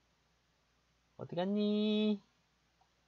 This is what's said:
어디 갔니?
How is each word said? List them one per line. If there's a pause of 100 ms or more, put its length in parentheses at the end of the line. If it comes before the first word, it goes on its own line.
(1160)
어디
갔니? (880)